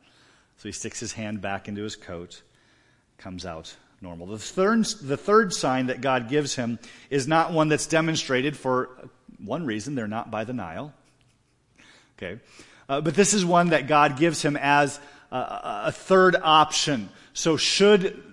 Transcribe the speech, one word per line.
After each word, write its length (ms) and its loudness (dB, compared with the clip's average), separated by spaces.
So 100 -14
he 40 -12
sticks 280 -12
his 140 -10
hand 260 -8
back 260 -8
into 160 -10
his 140 -10
coat, 460 -16
comes 260 -14
out 300 -12
normal. 240 -14
The 120 -10
third, 460 2
the 320 -4
third 360 2
sign 340 0
that 140 -4
God 280 0
gives 260 -2
him 240 -4
is 200 -2
not 240 2
one 160 2
that's 180 0
demonstrated 680 0
for 340 -2
one 260 -8
reason, 300 -6
they're 120 -6
not 240 -8
by 140 -6
the 80 -8
Nile. 400 -10
Okay. 220 -12
Uh, 120 -2
but 140 -4
this 200 4
is 100 2
one 260 4
that 160 2
God 320 4
gives 240 2
him 140 -2
as 440 2
a, 60 -6
a, 500 -8
a 60 -2
third 500 4
option. 640 4
So 240 0
should 640 4